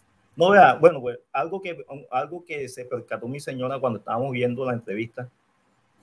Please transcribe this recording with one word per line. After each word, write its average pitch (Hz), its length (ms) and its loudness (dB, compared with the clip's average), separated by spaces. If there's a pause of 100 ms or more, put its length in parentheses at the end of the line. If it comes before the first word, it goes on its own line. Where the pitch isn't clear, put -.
(360)
No, 175 140 4
vea, 175 260 10
bueno, 156 260 6
pues, 120 160 -8 (140)
algo 165 280 -4
que, 170 240 -12 (260)
algo 151 340 -6
que 147 240 -10
se 123 180 -14
percató 117 420 -8
mi 139 120 -8
señora 131 380 -8
cuando 120 200 -2
estábamos 123 340 -4
viendo 123 320 -2
la 127 80 -2
entrevista 117 560 -8 (760)